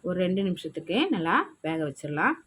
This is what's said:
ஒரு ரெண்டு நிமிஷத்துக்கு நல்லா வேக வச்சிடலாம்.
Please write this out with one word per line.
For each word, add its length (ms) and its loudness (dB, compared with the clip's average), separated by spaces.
ஒரு 180 -2
ரெண்டு 220 2
நிமிஷத்துக்கு 500 -4
நல்லா 200 2
வேக 120 -2
வச்சிடலாம். 460 0